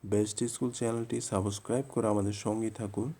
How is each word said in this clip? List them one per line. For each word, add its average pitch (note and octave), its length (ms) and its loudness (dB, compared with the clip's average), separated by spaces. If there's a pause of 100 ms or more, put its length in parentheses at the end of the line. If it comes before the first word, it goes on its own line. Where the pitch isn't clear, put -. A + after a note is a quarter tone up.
বেস্ট G#2 380 2
স্কুল A#2+ 280 0
চ্যানেলটি A#2 500 -2
সাবস্ক্রাইব G#2 680 0
করে A2 180 0
আমাদের G2+ 260 2
সঙ্গেই G#2+ 380 -2
থাকুন। G#2+ 480 -4